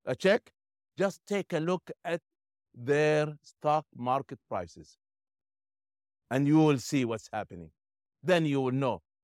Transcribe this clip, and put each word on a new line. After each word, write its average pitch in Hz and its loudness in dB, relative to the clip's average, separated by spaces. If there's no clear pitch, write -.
a 131 -4
check? - 2
Just 190 -2
take 196 -4
a 165 0
look 170 -4
at 170 -4
their 151 2
stock 151 -2
market 127 -4
prices, 87 -10
and 139 0
you 151 6
will 151 4
see 131 -2
what's 113 -6
happening. 87 -10
Then 165 2
you 139 0
will 127 0
know 127 -2